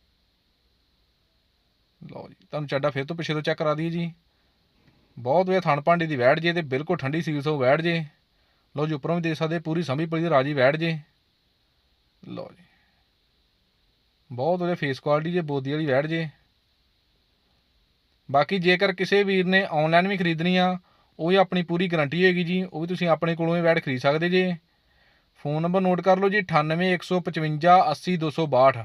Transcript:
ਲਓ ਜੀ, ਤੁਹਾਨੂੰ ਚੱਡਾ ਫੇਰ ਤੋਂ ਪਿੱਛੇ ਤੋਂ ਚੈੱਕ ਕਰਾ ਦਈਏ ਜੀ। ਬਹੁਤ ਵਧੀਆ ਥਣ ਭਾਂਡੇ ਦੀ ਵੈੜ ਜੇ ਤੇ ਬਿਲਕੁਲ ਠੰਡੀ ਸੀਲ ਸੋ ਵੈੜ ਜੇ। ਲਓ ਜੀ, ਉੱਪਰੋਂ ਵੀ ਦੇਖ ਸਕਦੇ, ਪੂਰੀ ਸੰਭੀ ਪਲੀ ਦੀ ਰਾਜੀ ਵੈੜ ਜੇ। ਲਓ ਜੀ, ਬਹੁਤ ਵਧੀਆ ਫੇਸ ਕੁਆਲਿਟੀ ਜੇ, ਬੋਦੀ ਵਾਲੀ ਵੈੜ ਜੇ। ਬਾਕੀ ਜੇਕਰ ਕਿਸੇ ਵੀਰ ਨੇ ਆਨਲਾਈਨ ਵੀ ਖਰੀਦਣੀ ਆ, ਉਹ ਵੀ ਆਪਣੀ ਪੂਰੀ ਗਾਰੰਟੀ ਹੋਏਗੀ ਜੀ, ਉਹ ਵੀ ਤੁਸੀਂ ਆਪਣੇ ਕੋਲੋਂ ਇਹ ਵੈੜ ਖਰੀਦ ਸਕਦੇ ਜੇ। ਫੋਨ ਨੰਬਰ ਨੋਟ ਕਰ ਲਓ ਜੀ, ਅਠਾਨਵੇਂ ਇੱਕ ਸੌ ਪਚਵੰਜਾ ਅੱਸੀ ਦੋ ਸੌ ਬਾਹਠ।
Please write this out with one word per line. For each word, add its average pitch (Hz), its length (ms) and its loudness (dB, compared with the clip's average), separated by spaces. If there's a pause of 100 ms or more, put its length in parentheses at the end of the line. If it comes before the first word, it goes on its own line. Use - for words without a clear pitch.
(2000)
ਲਓ 147 280 -16
ਜੀ, 127 120 -20
ਤੁਹਾਨੂੰ 147 280 -8
ਚੱਡਾ 143 220 -2
ਫੇਰ 135 140 -4
ਤੋਂ 165 120 -8
ਪਿੱਛੇ 160 180 -4
ਤੋਂ 151 80 -4
ਚੈੱਕ 156 160 -2
ਕਰਾ 151 160 0
ਦਈਏ 165 160 -4
ਜੀ। 170 220 -4 (1040)
ਬਹੁਤ 143 300 0
ਵਧੀਆ 185 140 0
ਥਣ 151 200 0
ਭਾਂਡੇ 170 260 2
ਦੀ 151 100 -4
ਵੈੜ 139 240 4
ਜੇ 170 120 0
ਤੇ 170 120 -2
ਬਿਲਕੁਲ 147 320 -2
ਠੰਡੀ 147 260 -4
ਸੀਲ 147 200 -4
ਸੋ 156 160 -2
ਵੈੜ 135 220 4
ਜੇ। 165 240 -2 (680)
ਲਓ 147 120 -2
ਜੀ, 156 80 -2
ਉੱਪਰੋਂ 156 220 -2
ਵੀ 175 60 -2
ਦੇਖ 160 140 -2
ਸਕਦੇ, 160 220 -2
ਪੂਰੀ 160 240 -2
ਸੰਭੀ 143 240 -4
ਪਲੀ 160 160 -2
ਦੀ 170 80 -2
ਰਾਜੀ 139 240 4
ਵੈੜ 139 220 4
ਜੇ। 160 220 -4 (1200)
ਲਓ - 280 -14
ਜੀ, - 140 -20 (1700)
ਬਹੁਤ 160 300 -2
ਵਧੀਆ 175 140 -2
ਫੇਸ 139 260 -4
ਕੁਆਲਿਟੀ 151 320 0
ਜੇ, 180 100 -2
ਬੋਦੀ 139 300 -6
ਵਾਲੀ 156 140 -4
ਵੈੜ 139 200 0
ਜੇ। 160 220 -4 (2000)
ਬਾਕੀ 147 320 0
ਜੇਕਰ 180 340 2
ਕਿਸੇ 196 280 0
ਵੀਰ 190 240 0
ਨੇ 190 180 2
ਆਨਲਾਈਨ 165 440 2
ਵੀ 202 80 -2
ਖਰੀਦਣੀ 170 400 0
ਆ, 185 200 2 (420)
ਉਹ 160 100 -2
ਵੀ 185 80 4
ਆਪਣੀ 185 260 2
ਪੂਰੀ 175 260 -2
ਗਾਰੰਟੀ 160 340 -2
ਹੋਏਗੀ 180 220 4
ਜੀ, 180 200 -2
ਉਹ 156 160 -10
ਵੀ 170 60 -6
ਤੁਸੀਂ 175 220 -2
ਆਪਣੇ 165 260 2
ਕੋਲੋਂ 165 220 0
ਇਹ 175 60 0
ਵੈੜ 165 180 4
ਖਰੀਦ 127 200 -4
ਸਕਦੇ 156 280 2
ਜੇ। 185 260 0 (880)
ਫੋਨ 151 180 -2
ਨੰਬਰ 175 180 0
ਨੋਟ 180 200 2
ਕਰ 185 180 4
ਲਓ 196 100 2
ਜੀ, 208 120 0
ਅਠਾਨਵੇਂ 165 540 0
ਇੱਕ 165 80 -4
ਸੌ 185 180 -2
ਪਚਵੰਜਾ 160 560 2 (140)
ਅੱਸੀ 180 260 -2
ਦੋ 156 140 -2
ਸੌ 160 160 -2
ਬਾਹਠ। 131 380 4